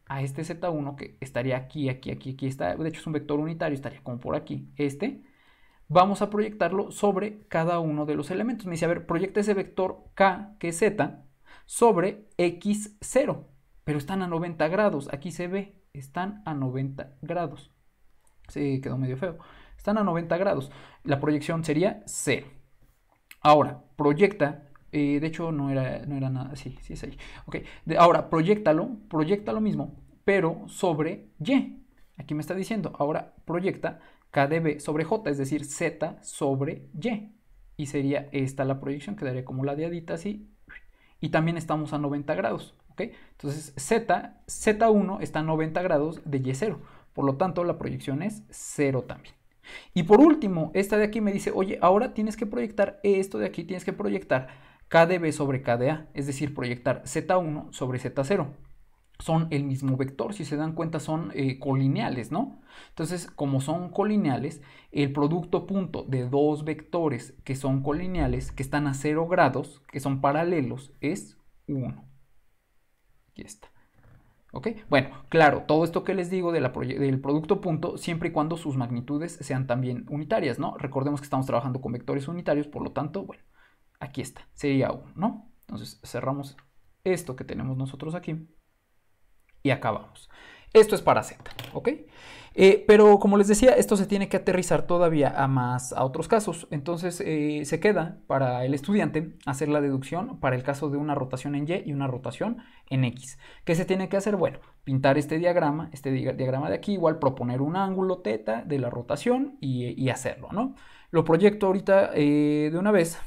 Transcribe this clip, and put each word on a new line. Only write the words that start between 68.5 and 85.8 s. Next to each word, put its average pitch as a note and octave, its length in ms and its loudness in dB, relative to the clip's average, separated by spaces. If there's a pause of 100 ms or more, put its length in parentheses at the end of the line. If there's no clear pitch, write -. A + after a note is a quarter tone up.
que - 120 -8
están D3 240 0
a C3+ 80 0
cero D3+ 340 0
grados, D#3 540 2 (100)
que C#3+ 80 -6
son C3+ 220 -2
paralelos, C#3+ 800 0
es F3 360 -6 (280)
uno. C3+ 420 -6 (1200)
Aquí - 140 -18
está. - 280 -20 (840)
¿Ok? C#3 140 -6 (200)
Bueno, C#3 220 2 (180)
claro, D#3 400 6
todo D#3 160 4
esto E3+ 180 -2
que F#3 120 -2
les F3 160 -4
digo F3+ 200 0
de D#3+ 120 0
la C3 100 -2
proye-, C3 260 -6
del C3+ 220 2
producto D#3 400 0
punto, E3+ 380 -2
siempre E3 320 -4
y - 20 -14
cuando D#3 240 0
sus C#3+ 220 -4
magnitudes C3 640 -4
sean C3+ 240 -2
también B2+ 420 -2
unitarias, D3+ 500 -2
¿no? D#3 200 -4
Recordemos C#3 420 -2
que - 60 -16
estamos C3+ 180 -2
trabajando B2+ 380 -2
con A#2+ 100 -6
vectores C#3 340 -4
unitarios, E3 420 -2
por - 140 -10
lo - 100 -8
tanto, E3+ 340 -6
bueno, - 160 -20 (580)
aquí - 220 -8
está, - 320 -14
sería C3+ 380 0
uno, - 220 -12
¿no? - 460 -4
Entonces, - 460 -14